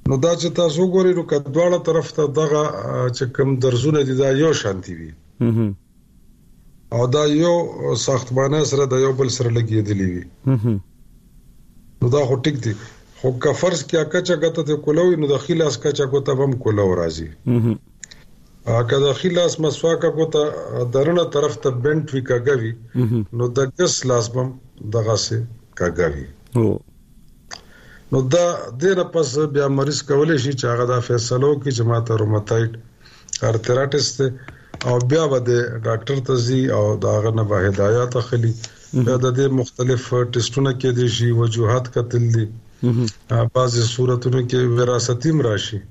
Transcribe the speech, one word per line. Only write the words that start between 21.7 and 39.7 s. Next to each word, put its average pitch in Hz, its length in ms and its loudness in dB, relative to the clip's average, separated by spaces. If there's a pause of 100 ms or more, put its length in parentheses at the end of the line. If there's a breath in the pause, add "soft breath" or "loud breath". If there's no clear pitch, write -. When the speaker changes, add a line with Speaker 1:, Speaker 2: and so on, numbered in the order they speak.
Speaker 1:
بنټ 147 440 -2
وي، 135 80 -2
کږه 123 380 0
وي، 113 120 -4 (220)
Speaker 2:
مهم. 117 380 0
Speaker 1:
نو 120 160 -2
د 123 160 -2
ګس 135 420 -2
لاس 120 220 0
به 123 120 -4
هم 127 200 -6 (300)
دغسې 113 480 0 (380)
کږه 85 380 0
وي. 67 120 -10 (300)
Speaker 2:
او. 104 240 2 (1300 loud breath)
Speaker 1:
نو 135 80 2
دا 165 260 2 (340)
دې 185 160 2
نه 180 80 0
پس 147 340 -2
بیا 143 280 0
مریض 139 360 0
کولی 147 360 2
شي 131 140 -2
چې 131 120 -6
هغه 120 200 0
دا 123 160 0
فیصله 123 460 0
وکړي 143 260 0
چې 117 80 -2
ما 117 200 2
ته 113 160 -2
روماتایډ 107 540 0 (720 loud breath)
آرترایټس 127 640 0 (120)
دی. 135 100 0 (560 loud breath)
او 123 140 2
بیا 147 280 2
به 135 120 2
د 120 120 0 (320)
ډاکټر 117 380 -2
ته 131 160 0
ځي 127 340 2
او 107 260 2
د - 100 -4
هغه 107 240 2
نه 110 120 0
به 104 140 0 (120)
هدایات 113 480 2
اخلي. 113 380 0 (400 loud breath)
Speaker 2:
مهم. 127 100 2
Speaker 1:
بیا 127 120 2
د 127 100 0 (100)
دې 139 160 2
مختلف 127 600 -2